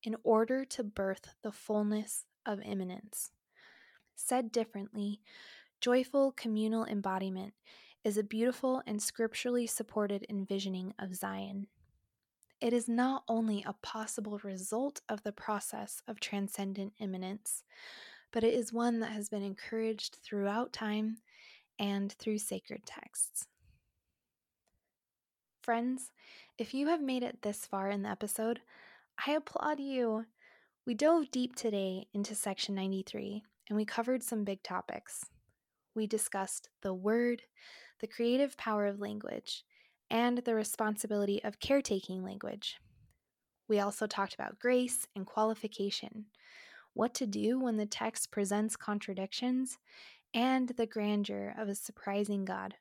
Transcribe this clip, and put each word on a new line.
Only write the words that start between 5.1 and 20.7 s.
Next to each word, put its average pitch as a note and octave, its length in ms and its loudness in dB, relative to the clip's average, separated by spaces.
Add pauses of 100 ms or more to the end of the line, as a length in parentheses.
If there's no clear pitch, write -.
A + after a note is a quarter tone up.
joyful B3+ 520 4
communal A3 520 2
embodiment F#3+ 680 -2 (500)
is G#3 140 2
a G#3+ 60 2
beautiful B3 640 2
and G#3+ 160 -2
scripturally A#3+ 640 0
supported G#3 640 -2
envisioning G3 720 -2
of F#3 160 -6
Zion. G3 520 -6 (920)
It A#3+ 140 4
is A#3 140 2
not B3 400 2
only A3 380 2
a G3+ 80 -4
possible G#3 720 -6
result G3+ 680 -2
of G#3 140 -4
the G#3 80 -2
process G#3 760 -4
of A3 120 -8
transcendent G3 800 -4
immanence, F#3+ 640 -6 (680)
but A3+ 120 4
it A#3 100 6
is A3+ 200 2
one A#3 260 4
that A3 120 0
has G#3+ 180 -4
been G#3 140 -2
encouraged A3 800 -4
throughout G#3 500 0